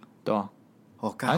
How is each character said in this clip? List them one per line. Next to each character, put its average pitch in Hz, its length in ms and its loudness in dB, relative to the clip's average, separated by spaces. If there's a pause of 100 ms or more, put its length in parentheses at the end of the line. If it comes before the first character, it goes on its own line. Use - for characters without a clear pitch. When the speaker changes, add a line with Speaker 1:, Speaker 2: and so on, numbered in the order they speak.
(220)
Speaker 1:
对 107 100 0
啊。 98 160 0 (520)
Speaker 2:
哦， 107 160 -4
干， 127 220 0